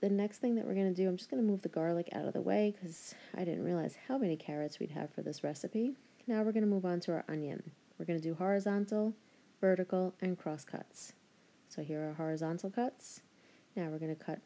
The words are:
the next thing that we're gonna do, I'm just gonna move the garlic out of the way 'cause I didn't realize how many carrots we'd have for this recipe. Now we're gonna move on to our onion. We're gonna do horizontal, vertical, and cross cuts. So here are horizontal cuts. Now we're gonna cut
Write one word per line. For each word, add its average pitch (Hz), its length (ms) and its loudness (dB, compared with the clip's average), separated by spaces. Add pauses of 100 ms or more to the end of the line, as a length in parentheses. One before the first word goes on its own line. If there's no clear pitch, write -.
the 196 80 4
next 202 280 2
thing 240 160 2
that 220 140 0
we're 190 80 0
gonna 190 180 4
do, 185 160 4
I'm 180 80 0
just - 140 -10
gonna 262 100 2
move 202 220 4
the - 60 0
garlic 170 420 0
out - 140 -2
of 180 80 -2
the - 80 -2
way 208 380 4
'cause - 360 -8 (180)
I - 100 -4
didn't 165 200 -2
realize 175 320 0 (120)
how 269 120 0
many 170 180 2
carrots 147 400 -6
we'd - 140 -4
have 151 180 -4
for - 140 -6
this 151 200 -6
recipe. 220 520 -2 (320)
Now 214 160 2
we're 220 80 2
gonna 214 160 4
move 196 180 4
on 175 140 2
to 175 140 0
our - 140 -2
onion. 156 440 -4 (260)
We're 170 80 -6
gonna 170 140 0
do 160 160 -2
horizontal, 202 800 2 (440)
vertical, 185 640 4
and 180 160 0
cross 156 260 -6
cuts. - 500 -10 (560)
So - 120 -6
here 151 260 -2
are 151 60 -4
horizontal 160 560 -2
cuts. - 520 -4 (540)
Now 170 140 -2
we're 156 80 -4
gonna 156 180 -2
cut - 300 -6